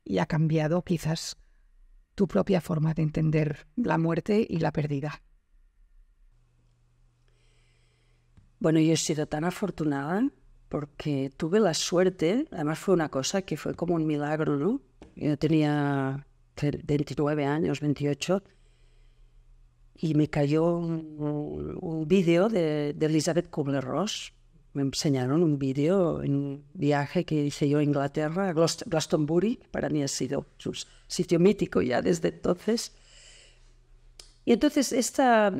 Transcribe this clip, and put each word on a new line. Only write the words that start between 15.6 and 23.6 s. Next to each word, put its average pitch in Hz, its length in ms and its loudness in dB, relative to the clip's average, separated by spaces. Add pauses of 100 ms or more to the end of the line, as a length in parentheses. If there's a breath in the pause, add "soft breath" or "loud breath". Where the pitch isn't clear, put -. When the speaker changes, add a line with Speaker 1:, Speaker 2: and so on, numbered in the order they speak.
Speaker 2:
tre-, 147 280 -2
veintinueve 147 600 0
años, 147 360 0
veintiocho, 143 600 0 (1500)
y 156 200 -2
me 151 140 4
cayó 156 480 2
un, 160 420 -6
un, 151 600 -6
un 160 280 -6
vídeo 175 420 4
de, 151 440 0
de 156 120 0
Elizabeth 156 440 0
Kubler-Ross. 139 840 -4 (400)